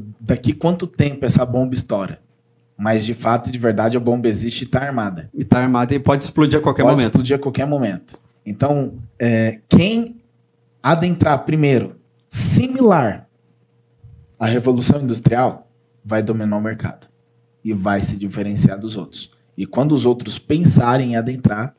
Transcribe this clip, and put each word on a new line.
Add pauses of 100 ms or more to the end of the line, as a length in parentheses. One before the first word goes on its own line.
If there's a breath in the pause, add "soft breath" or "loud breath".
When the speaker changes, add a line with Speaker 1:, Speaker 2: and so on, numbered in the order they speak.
(200)
Speaker 1:
daqui
quanto
tempo
essa
bomba
estoura. (560)
Mas,
de
fato,
de
verdade,
a
bomba
existe
e
tá
armada.
Speaker 2:
E
tá
armada
e
pode
explodir
a
qualquer
Speaker 1:
Pode
Speaker 2:
momento.
Speaker 1:
explodir
a
qualquer
momento. (260)
Então, (260)
é,
quem (680)
adentrar
primeiro, (300)
similar (1120)
à
Revolução
Industrial, (340)
vai
dominar
o
mercado (560)
e
vai
se
diferenciar
dos
outros. (280)
E
quando
os
outros
pensarem
em
adentrar,